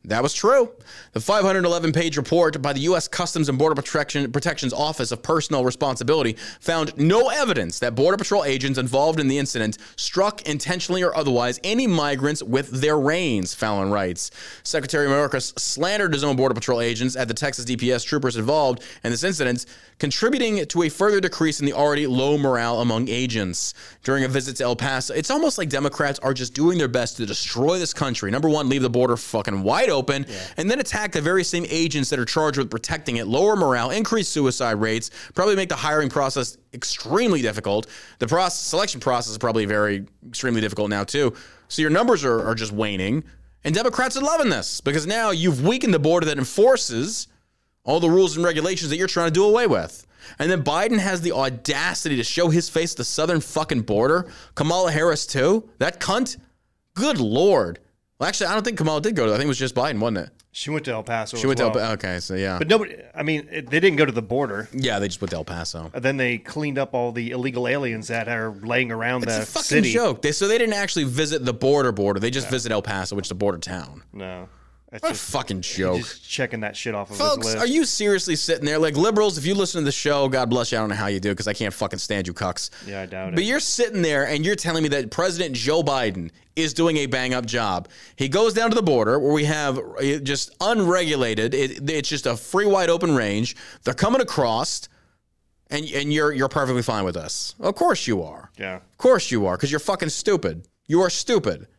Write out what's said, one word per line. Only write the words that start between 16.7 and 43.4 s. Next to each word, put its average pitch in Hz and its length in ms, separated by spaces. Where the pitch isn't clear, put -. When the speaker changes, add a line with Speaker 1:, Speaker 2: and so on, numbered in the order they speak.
Speaker 1:
agents 120 340
at 127 120
the 110 80
Texas 135 280
D 120 140
P 123 140
S 120 120
troopers 127 340
involved 131 440
in 117 80
this 117 120
incident, 147 440
contributing 220 680
to 170 160
a 160 80
further 202 320
decrease 165 380
in 143 80
the 139 60
already 147 340
low 131 320
morale 120 420
among 120 260
agents. 113 680
During 135 200
a 131 40
visit 131 280
to 135 80
El 123 120
Paso, 131 380
it's 151 160
almost 302 300
like 165 100
Democrats 139 540
are 135 100
just 127 220
doing 170 240
their 143 80
best 120 300
to 117 100
destroy 131 500
this 175 160
country. 117 380
Number 147 180
one, 151 180
leave 135 140
the 127 80
border 120 260
fucking 104 460
wide 156 300
open, 139 380
Speaker 2:
Yeah. 110 60
Speaker 1:
and 175 160
then 262 80
attack 214 320
the 175 100
very 180 220
same 175 260
agents 151 400
that 143 80
are 127 60
charged 147 340
with 131 140
protecting 123 460
it, 113 100
lower 180 300
morale, 131 340
increase 214 380
suicide 123 500
rates, 110 320
probably 202 220
make 190 100
the 175 80
hiring 151 340
process 135 480
extremely 165 680
difficult. 107 460
The 123 80
process, 175 340
selection 170 400
process 120 320
is 110 40
probably 110 280
very, 104 400
extremely 120 340
difficult 104 280
now, 101 140
too. 135 300
So - 140
your 156 100
numbers 202 320
are, 117 240
are 113 80
just 110 160
waning. 104 540